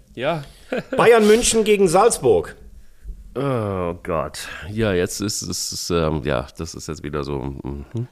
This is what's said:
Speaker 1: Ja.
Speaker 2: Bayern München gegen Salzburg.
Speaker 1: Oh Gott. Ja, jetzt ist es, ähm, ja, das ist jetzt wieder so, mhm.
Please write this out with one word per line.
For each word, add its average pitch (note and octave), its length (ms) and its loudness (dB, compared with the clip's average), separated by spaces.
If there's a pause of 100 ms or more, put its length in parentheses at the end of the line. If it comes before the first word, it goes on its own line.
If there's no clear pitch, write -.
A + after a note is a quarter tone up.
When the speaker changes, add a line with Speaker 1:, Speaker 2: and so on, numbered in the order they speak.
(160)
Speaker 1:
Ja. D3 280 -4 (520)
Speaker 2:
Bayern A3 320 6
München A3 360 4
gegen G3+ 240 6
Salzburg. D#3+ 680 2 (800)
Speaker 1:
Oh G#2 680 -2
Gott. D#2 440 -4 (240)
Ja, G#2+ 220 0
jetzt F2+ 260 0
ist G#2 220 -4
es, - 480 -8
ähm, D#2+ 340 0
ja, B1+ 220 -2 (100)
das E2 200 -10
ist C#2+ 120 -12
jetzt D#2 140 -10
wieder D2 220 -6
so, C#2 160 -6 (240)
mhm. C#2+ 480 -8